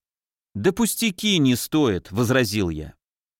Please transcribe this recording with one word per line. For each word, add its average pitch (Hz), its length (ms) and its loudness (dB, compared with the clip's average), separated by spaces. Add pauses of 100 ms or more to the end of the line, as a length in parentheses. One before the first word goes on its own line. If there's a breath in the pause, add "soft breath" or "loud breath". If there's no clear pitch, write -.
(540)
«Да 104 180 0
пустяки 208 640 0
не 127 200 4
стоит», 120 540 -2
возразил 107 580 0
я. 76 260 -8 (440)